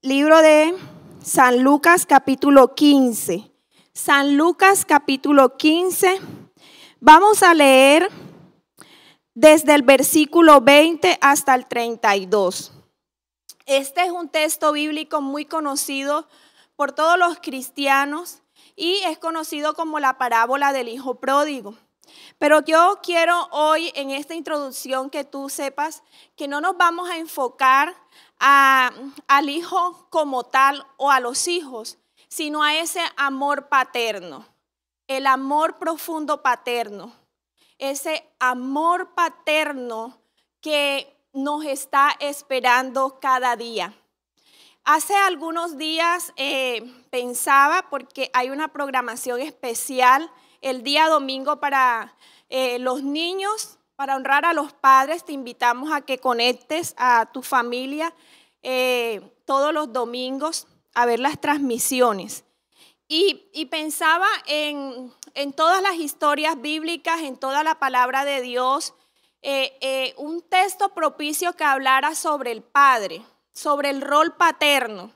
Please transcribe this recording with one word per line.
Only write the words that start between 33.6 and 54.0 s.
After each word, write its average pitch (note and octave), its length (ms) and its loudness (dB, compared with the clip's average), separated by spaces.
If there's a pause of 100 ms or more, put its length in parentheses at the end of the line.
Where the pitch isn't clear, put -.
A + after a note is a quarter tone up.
paterno, A3 800 -4 (600)
el C4+ 180 -6
amor C4+ 540 0
profundo D#4 640 -6
paterno, A#3 680 -6 (680)
ese C#4+ 500 -8 (100)
amor C#4 760 -4
paterno C#4+ 1080 -6 (400)
que C#4+ 560 -4 (160)
nos D4 320 -6
está C#4 540 -2
esperando C4 1000 -2
cada B3+ 360 -2
día. G#3 380 -10 (880)
Hace D#4 320 0
algunos E4 640 -2
días, E4 580 -4
eh, C4 480 -6 (260)
pensaba, C#4 800 0
porque C4 440 -10
hay B3+ 180 -2
una D4+ 160 -8
programación B3+ 720 -8
especial C4 920 -2 (300)
el B3+ 220 -8
día D4 240 0
domingo C4+ 520 -4
para, C4 560 -2 (340)
eh, C4 280 -4
los B3+ 240 -6
niños, F4+ 800 -8 (160)
para C4+ 200 -6